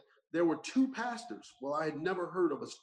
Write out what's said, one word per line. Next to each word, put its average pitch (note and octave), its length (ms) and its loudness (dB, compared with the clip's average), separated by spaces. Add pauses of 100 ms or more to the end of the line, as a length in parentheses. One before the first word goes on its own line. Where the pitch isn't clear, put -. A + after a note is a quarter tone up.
(340)
there E3+ 120 4
were D#3 120 4
two - 360 2
pastors. A3+ 680 -8
Well, C#3 120 -4
I D#3 120 0
had D3 160 -4
never F3+ 260 0
heard E3 240 2
of B2 100 -4
a - 60 -8 (160)